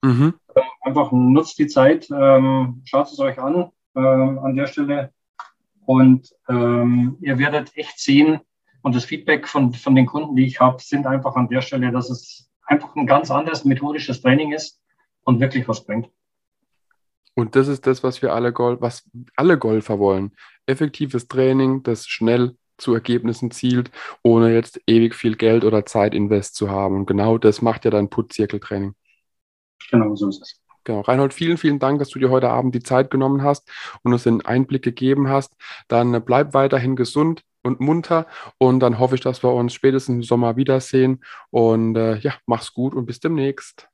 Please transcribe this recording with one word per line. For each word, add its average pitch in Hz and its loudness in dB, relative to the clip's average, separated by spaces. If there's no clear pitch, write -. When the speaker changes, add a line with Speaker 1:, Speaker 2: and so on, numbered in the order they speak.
Speaker 1:
Mhm. 135 2
Speaker 2:
Ähm, - 4
einfach 147 -2
nutzt 127 4
die 147 2
Zeit, 147 2
ähm, 131 2
schaut 143 -2
es 143 -18
euch 131 -2
an, 160 -2
ähm, 131 2
an 135 -4
der 139 -2
Stelle. 143 -4
Und, 131 4
ähm, 120 0
ihr 135 -2
werdet 147 -4
echt - -12
sehen, 151 4
und 131 -2
das 123 -2
Feedback 151 -2
von, 135 0
von 131 0
den 131 6
Kunden, 151 -6
die 131 4
ich 127 -6
hab, 127 2
sind 139 -4
einfach 131 -4
an 123 0
der 123 -2
Stelle, 127 -4
dass 123 -4
es - -14
einfach - -2
ein 135 -2
ganz 170 2
anderes 160 -4
methodisches 139 -4
Training 147 2
ist - -12
und 123 0
wirklich 131 -2
was - -8
bringt. 113 -8
Speaker 1:
Und 113 -4
das 135 4
ist 139 -4
das, 131 0
was 131 -4
wir 110 0
alle 120 -2
Gol-, 123 -2
was - -8
alle 165 2
Golfer 110 -2
wollen. 98 0
Effektives 135 -4
Training, 131 0
das 117 -4
schnell 123 0
zu - -2
Ergebnissen 117 -2
zielt, 123 -2
ohne 117 6
jetzt - -2
ewig 113 4
viel 110 -2
Geld 113 2
oder 107 2
Zeit 104 0
invest 104 -2
zu 104 -4
haben. 98 -2
Und 98 -4
genau 107 2
das 107 2
macht 113 -2
ja 113 0
dein 104 0
Putt-Zirkeltraining. 101 -6
Speaker 2:
Genau, 107 2
so 101 -4
ist 95 -10
es. - -20
Speaker 1:
Genau. 107 -6
Reinhold, 135 0
vielen, 165 -2
vielen 147 0
Dank, 135 0
dass 139 -6
du - -14
dir 131 2
heute 131 2
Abend 123 0
die 123 -6
Zeit 131 0
genommen 135 0
hast 143 -2
und 123 2
uns 120 -2
den 117 0
Einblick 131 -2
gegeben 135 -2
hast. 139 -2
Dann, 120 2
äh, 117 0
bleib 139 0
weiterhin 135 0
gesund 151 -2
und 127 -4
munter 160 -2
und 131 4
dann 120 2
hoffe 127 0
ich, 127 -4
dass 127 -6
wir 127 2
uns 120 -2
spätestens 131 0
im 120 -6
Sommer 117 0
wiedersehen. 131 0
Und, 113 2
äh, 113 -2
ja, 135 -6
mach's 120 -4
gut 131 -6
und 127 -6
bis 123 -12
demnächst. 139 -6